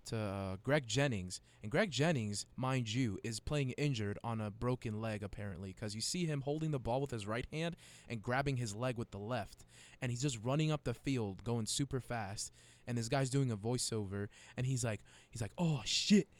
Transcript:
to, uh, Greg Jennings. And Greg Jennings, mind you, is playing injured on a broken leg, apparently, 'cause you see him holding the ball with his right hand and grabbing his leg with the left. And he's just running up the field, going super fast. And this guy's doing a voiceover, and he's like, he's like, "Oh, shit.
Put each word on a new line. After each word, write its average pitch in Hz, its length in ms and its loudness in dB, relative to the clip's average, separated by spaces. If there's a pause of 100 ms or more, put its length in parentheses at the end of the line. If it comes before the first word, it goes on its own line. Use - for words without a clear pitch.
to, 113 120 -4
uh, 98 460 -2
Greg 139 240 2
Jennings. 107 540 0 (200)
And 107 100 -8
Greg 185 200 2
Jennings, 117 640 2
mind 127 360 0
you, 113 320 2
is 110 160 -4
playing 143 320 0
injured 110 520 0
on 113 180 -2
a 107 80 -2
broken 113 500 -2
leg, 110 240 -2
apparently, 95 500 -8
'cause 107 200 -6
you 110 80 -6
see 175 240 0
him 147 160 -2
holding 151 300 -2
the 139 80 0
ball 117 220 0
with 143 100 -2
his 104 160 -6
right 117 240 -2
hand 170 240 -2 (340)
and 113 140 -4
grabbing 135 340 2
his 117 160 -2
leg 120 240 -2
with 117 140 -6
the 101 80 -8
left. 104 440 -6 (380)
And 127 100 0
he's 120 120 0
just 127 200 0
running 151 280 4
up 151 120 -2
the 120 120 0
field, 110 480 0
going 117 240 0
super 135 320 0
fast. 107 520 -6 (360)
And 120 100 0
this 113 120 0
guy's 135 200 4
doing 135 220 4
a 110 40 2
voiceover, 104 720 0 (300)
and 127 80 0
he's 131 180 0
like, 110 180 0 (280)
he's 110 140 -12
like, 101 160 -6
"Oh, 156 260 2
shit. - 420 6 (120)